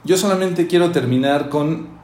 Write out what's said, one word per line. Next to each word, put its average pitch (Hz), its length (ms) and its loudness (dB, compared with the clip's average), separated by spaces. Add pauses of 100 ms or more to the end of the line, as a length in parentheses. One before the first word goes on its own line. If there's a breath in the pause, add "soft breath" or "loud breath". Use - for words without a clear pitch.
yo 165 120 2
solamente 185 520 0
quiero 170 240 2
terminar 139 580 0
con, 151 380 -2 (160)